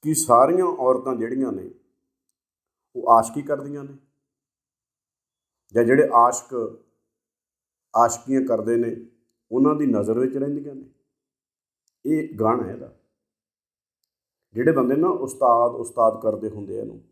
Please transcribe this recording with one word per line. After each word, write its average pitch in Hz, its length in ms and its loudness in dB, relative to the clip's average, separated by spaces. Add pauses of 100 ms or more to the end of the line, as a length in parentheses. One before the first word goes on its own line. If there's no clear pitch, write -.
ਕੀ 156 120 -2
ਸਾਰੀਆਂ 143 500 4
ਔਰਤਾਂ 127 520 -2
ਜਿਹੜੀਆਂ 120 360 -4
ਨੇ 92 180 -12 (1300)
ਉਹ 113 120 -8
ਆਸ਼ਕੀ 113 340 4
ਕਰਦੀਆਂ 143 420 -8
ਨੇ? 139 120 -20 (1800)
ਜਾਂ 117 120 2
ਜਿਹੜੇ 135 280 4
ਆਸ਼ਕ 120 680 2 (1200)
ਆਸ਼ਕੀਆਂ 120 460 0
ਕਰਦੇ 113 340 -2
ਨੇ 117 300 -4 (460)
ਉਹਨਾਂ 135 220 2
ਦੀ 147 120 -2
ਨਜ਼ਰ 110 320 0
ਵਿੱਚ 131 180 -2
ਰਹਿੰਦੀਆਂ 143 380 -8
ਨੇ? 135 160 -20 (1160)
ਇਹ 151 160 0
ਇੱਕ - 180 -10
ਗਾਣਾ 113 240 0
ਹੈ 92 80 -10
ਇਹਦਾ। 123 220 -16 (1600)
ਜਿਹੜੇ 127 200 2
ਬੰਦੇ 135 240 2
ਨਾ 165 120 2
ਉਸਤਾਦ, 120 640 2
ਉਸਤਾਦ 113 500 0
ਕਰਦੇ 107 260 -2
ਹੁੰਦੇ 101 300 -12
ਆ - 20 -8
ਇਹਨੂੰ। 110 200 -12 (120)